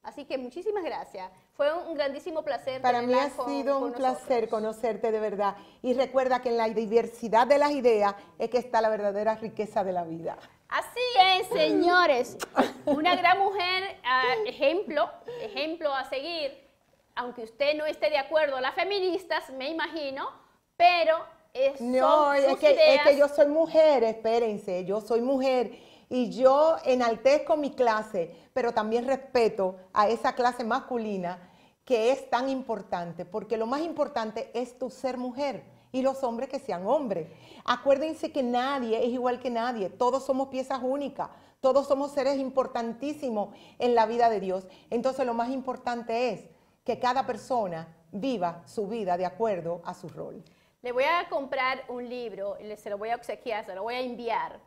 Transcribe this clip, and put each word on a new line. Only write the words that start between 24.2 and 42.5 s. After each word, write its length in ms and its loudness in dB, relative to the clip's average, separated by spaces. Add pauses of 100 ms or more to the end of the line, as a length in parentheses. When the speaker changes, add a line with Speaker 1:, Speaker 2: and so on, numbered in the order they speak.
Speaker 2:
yo 160 -2
soy 220 0
mujer 560 0 (320)
y 220 0
yo 520 6
enaltezco 720 2
mi 200 -2
clase, 600 0 (180)
pero 180 0
también 340 0
respeto 680 0 (180)
a 160 4
esa 240 0
clase 300 0
masculina 880 -4 (340)
que 260 2
es 200 -2
tan 180 0
importante, 760 -6
porque 320 -4
lo 100 -2
más 140 -2
importante 720 -4
es 240 -6
tu 100 -6
ser 280 -6
mujer 460 -6 (280)
y 100 -2
los 220 0
hombres 260 -4
que 100 -8
sean 280 -6
hombres. 400 0 (380)
Acuérdense 680 0
que 100 -2
nadie 640 0
es 40 0
igual 300 -2
que 120 -6
nadie, 400 -4
todos 340 0
somos 220 -2
piezas 340 -6
únicas, 480 -4 (320)
todos 260 2
somos 240 0
seres 260 0
importantísimos 1160 -4 (220)